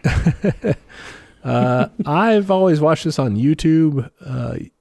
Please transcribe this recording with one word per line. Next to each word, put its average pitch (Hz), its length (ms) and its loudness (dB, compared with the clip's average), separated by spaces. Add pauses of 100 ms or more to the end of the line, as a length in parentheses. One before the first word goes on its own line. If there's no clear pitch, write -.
<laughs> - 720 0 (680)
Uh, 123 440 0 (160)
I've 202 460 2
always 185 300 2
watched 156 240 2
this 160 140 -4
on 123 180 0
YouTube. 151 760 0 (120)
Uh, 123 340 -6 (240)